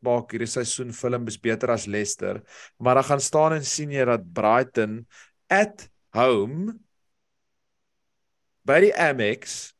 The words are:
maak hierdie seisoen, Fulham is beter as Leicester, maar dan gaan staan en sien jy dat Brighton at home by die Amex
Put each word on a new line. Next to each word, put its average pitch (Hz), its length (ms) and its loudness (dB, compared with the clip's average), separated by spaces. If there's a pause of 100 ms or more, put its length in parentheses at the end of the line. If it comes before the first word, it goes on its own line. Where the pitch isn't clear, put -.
maak 120 280 0
hierdie 113 180 -6
seisoen, 123 460 -6
Fulham 120 320 -4
is 113 100 -8
beter 113 340 -2
as 113 160 -2
Leicester, 101 540 -6 (380)
maar 123 160 4
dan 135 100 4
gaan 139 160 0
staan 156 320 2
en 151 120 -4
sien 147 260 -6
jy 135 140 0
dat 104 280 -2
Brighton 110 760 0 (440)
at 208 380 0 (260)
home 131 640 0 (1900)
by 147 140 4
die 202 160 6
Amex 131 840 -2